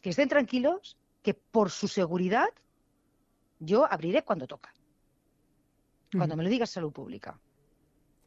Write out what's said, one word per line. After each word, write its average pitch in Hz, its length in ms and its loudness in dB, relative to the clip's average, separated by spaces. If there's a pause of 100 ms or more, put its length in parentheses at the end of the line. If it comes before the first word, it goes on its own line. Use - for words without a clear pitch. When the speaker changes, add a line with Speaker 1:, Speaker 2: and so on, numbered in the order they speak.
Speaker 1:
que 190 80 -6
estén 269 180 2
tranquilos, 285 680 0 (240)
que 202 120 0
por - 360 0
su - 180 -6
seguridad 180 640 2 (1080)
yo 202 300 2
abriré 180 340 0
cuando 165 240 -4
toca. - 260 -18 (1400)
Cuando 180 220 0
Speaker 2:
Ujú. 156 40 -6
Speaker 1:
me 160 60 -4
lo 180 60 0
diga 233 160 0
Salud 165 260 -8
Pública. - 480 -16 (880)